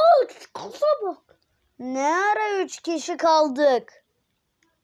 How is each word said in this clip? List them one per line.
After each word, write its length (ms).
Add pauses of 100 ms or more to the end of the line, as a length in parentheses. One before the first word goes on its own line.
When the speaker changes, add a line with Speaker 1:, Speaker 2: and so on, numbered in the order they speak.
(260)
Speaker 1:
üç 280
kişi 280 (220)
bak. 360 (400)
Speaker 2:
Ne 360
ara 460
üç 200
kişi 360
kaldık? 840 (800)